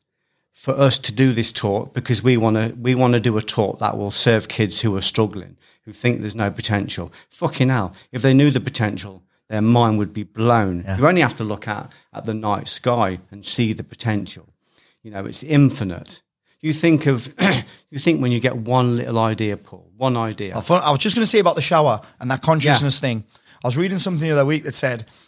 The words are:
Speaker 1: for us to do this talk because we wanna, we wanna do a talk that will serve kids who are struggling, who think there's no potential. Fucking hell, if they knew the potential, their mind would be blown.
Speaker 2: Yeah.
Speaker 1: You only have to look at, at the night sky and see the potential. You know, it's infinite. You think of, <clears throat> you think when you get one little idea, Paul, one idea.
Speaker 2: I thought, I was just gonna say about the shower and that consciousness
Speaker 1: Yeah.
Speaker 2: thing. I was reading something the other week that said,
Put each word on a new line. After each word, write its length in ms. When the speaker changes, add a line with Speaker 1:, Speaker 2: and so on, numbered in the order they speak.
Speaker 1:
for 200
us 260
to 120
do 220
this 180
talk 420
because 300
we 140
wanna, 420
we 160
wanna 240
do 180
a 40
talk 380
that 180
will 140
serve 360
kids 340
who 140
are 60
struggling, 560
who 60
think 300
there's 140
no 160
potential. 600
Fucking 400
hell, 240
if 100
they 120
knew 180
the 100
potential, 640
their 120
mind 360
would 160
be 100
blown. 600
Speaker 2:
Yeah. 140
Speaker 1:
You 100
only 140
have 160
to 60
look 240
at, 260
at 120
the 80
night 340
sky 520
and 140
see 280
the 100
potential. 640
You 80
know, 140
it's 180
infinite. 800
You 140
think 340
of, 260
<clears throat> 280
you 100
think 220
when 100
you 80
get 180
one 400
little 220
idea, 380
Paul, 380
one 220
idea. 400
Speaker 2:
I 40
thought, 220
I 80
was 80
just 160
gonna 120
say 120
about 160
the 60
shower 400
and 100
that 120
consciousness 560
Speaker 1:
Yeah. 120
Speaker 2:
thing. 140
I 40
was 100
reading 220
something 280
the 60
other 120
week 200
that 100
said, 300